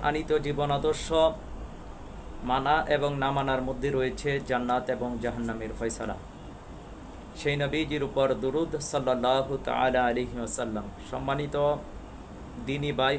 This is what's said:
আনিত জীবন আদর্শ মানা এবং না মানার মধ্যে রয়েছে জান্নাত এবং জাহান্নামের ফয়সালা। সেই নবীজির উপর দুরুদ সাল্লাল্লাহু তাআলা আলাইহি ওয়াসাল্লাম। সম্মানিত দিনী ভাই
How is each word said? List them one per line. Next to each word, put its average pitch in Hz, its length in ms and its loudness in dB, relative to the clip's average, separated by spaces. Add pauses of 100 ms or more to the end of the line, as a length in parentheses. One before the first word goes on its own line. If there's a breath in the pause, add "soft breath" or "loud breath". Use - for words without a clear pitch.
আনিত 151 300 2
জীবন 143 380 2
আদর্শ 151 420 0 (1300)
মানা 135 440 4
এবং 143 300 4
না 135 120 2
মানার 135 320 2
মধ্যে 131 280 -2
রয়েছে 135 580 2
জান্নাত 123 420 2
এবং 123 320 -2
জাহান্নামের 113 460 -2 (100)
ফয়সালা। 110 380 -2 (1200)
সেই 143 200 0
নবীজির 143 460 0
উপর 135 320 4
দুরুদ 139 420 0
সাল্লাল্লাহু 135 880 2
তাআলা 127 400 4
আলাইহি 123 320 0
ওয়াসাল্লাম। 113 480 -4 (260)
সম্মানিত 143 640 0 (920)
দিনী 143 260 -2
ভাই 131 260 4